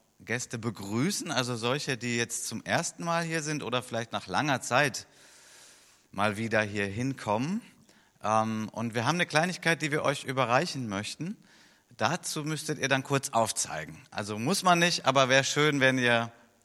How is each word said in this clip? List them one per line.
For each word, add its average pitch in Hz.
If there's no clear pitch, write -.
Gäste 113
begrüßen, 117
also 123
solche, 127
die 120
jetzt -
zum -
ersten 170
Mal 170
hier 160
sind 151
oder 120
vielleicht 117
nach 104
langer 123
Zeit 131
mal 101
wieder 110
hier 101
hinkommen. 127
Ähm, 110
und 110
wir 113
haben 156
eine 175
Kleinigkeit, 165
die 151
wir 147
euch 139
überreichen 131
möchten. 104
Dazu 147
müsstet 151
ihr 131
dann 135
kurz 139
aufzeigen. 80
Also 104
muss 147
man 180
nicht, 165
aber 135
wäre 135
schön, 147
wenn 131
ihr 117